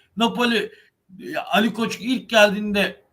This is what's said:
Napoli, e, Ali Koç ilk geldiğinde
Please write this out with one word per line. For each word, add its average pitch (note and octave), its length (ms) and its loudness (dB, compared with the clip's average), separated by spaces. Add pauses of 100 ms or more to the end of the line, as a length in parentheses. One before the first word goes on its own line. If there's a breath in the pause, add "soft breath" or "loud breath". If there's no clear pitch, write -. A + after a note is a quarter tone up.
(180 soft breath)
Napoli, A3+ 540 0 (480 soft breath)
e, C#3+ 180 -10
Ali G3 360 2
Koç G#3+ 280 -4
ilk A#3+ 280 -4
geldiğinde G#3 720 2 (120)